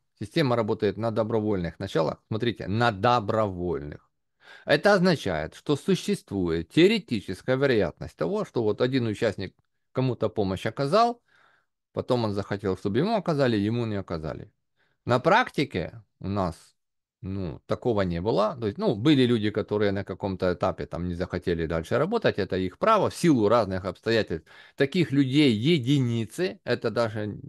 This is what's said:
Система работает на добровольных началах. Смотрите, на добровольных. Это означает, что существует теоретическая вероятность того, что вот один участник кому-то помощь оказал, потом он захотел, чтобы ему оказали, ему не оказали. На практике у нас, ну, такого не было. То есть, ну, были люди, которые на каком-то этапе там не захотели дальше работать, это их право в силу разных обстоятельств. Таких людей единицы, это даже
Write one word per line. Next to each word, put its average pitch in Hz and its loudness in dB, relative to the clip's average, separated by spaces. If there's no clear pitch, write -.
Система 127 0
работает 107 0
на 113 -2
добровольных 107 0
началах. 151 -2
Смотрите, 113 -4
на 117 2
добровольных. 98 -2
Это 156 4
означает, 131 0
что - -2
существует 98 -2
теоретическая 147 2
вероятность 120 0
того, 185 -2
что - -4
вот 107 0
один 127 0
участник 104 -4
кому-то 127 -2
помощь 95 -2
оказал, 190 0
потом 117 0
он 104 -2
захотел, 98 -4
чтобы 101 -2
ему 214 0
оказали, 139 0
ему 113 0
не 107 -4
оказали. 80 -8
На 120 2
практике 147 0
у - -10
нас, 95 -2
ну, 92 -8
такого 107 0
не 85 -2
было. 160 0
То 117 -2
есть, 101 -4
ну, 190 0
были 127 4
люди, 110 2
которые 104 0
на 98 -2
каком-то 95 -2
этапе 87 -2
там 87 -6
не 90 -4
захотели 87 -2
дальше 82 -2
работать, 180 0
это 98 -2
их 92 -4
право 190 2
в - -10
силу 127 4
разных 95 2
обстоятельств. 98 -2
Таких 139 0
людей 139 4
единицы, 127 0
это 120 -2
даже 107 -4